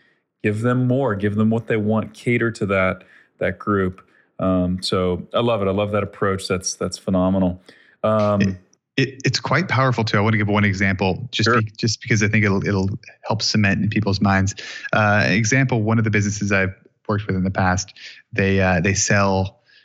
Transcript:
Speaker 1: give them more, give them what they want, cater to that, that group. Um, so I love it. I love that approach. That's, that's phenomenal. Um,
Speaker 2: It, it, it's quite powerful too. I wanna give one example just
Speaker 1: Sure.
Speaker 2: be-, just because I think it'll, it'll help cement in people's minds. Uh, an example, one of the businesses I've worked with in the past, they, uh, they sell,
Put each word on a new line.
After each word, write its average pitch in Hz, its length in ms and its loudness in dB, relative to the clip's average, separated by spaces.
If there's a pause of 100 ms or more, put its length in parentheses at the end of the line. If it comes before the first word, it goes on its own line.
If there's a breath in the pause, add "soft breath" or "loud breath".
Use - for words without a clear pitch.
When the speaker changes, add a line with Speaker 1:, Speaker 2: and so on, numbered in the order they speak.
(440 soft breath)
Speaker 1:
give 107 180 -2
them 123 260 0
more, 123 280 0
give 101 200 -2
them 110 140 2
what 113 160 -2
they 117 120 0
want, 107 360 -2
cater 117 380 -2
to 107 160 -6
that, 92 360 0 (360 soft breath)
that 92 180 -2
group. 95 480 -2 (320 soft breath)
Um, 92 460 0
so 92 500 -2
I 104 60 0
love 117 240 0
it. 98 40 0
I 95 40 0
love 101 220 -2
that 101 100 0
approach. 98 440 -4
That's, 92 280 -4
that's - 240 -8
phenomenal. 92 600 0 (440 loud breath)
Um, 104 380 2
Speaker 2:
It, 95 160 0 (400)
it, - 260 -2
it's 135 160 -2
quite 165 300 -2
powerful 120 340 0
too. - 140 -2
I - 20 2
wanna 107 160 2
give 104 140 0
one 104 160 2
example 95 640 0
just 107 160 -2
Speaker 1:
Sure. 117 140 4
Speaker 2:
be-, 110 160 -4
just - 240 -2
because 110 200 0
I 104 60 2
think 107 160 2
it'll, 98 240 0
it'll 98 220 0 (360)
help 110 160 -4
cement 101 400 0
in 104 80 0
people's 98 300 0
minds. 98 360 2 (360 loud breath)
Uh, 104 340 4
an 65 60 0
example, 123 500 2
one 110 180 2
of 110 40 2
the 110 60 0
businesses 101 420 0
I've 95 240 0 (320)
worked 104 180 -2
with 95 120 -2
in 92 80 0
the 95 60 0
past, 92 420 -2 (400 loud breath)
they, 98 260 2
uh, 92 220 2
they 98 120 2
sell, 98 680 0 (240 soft breath)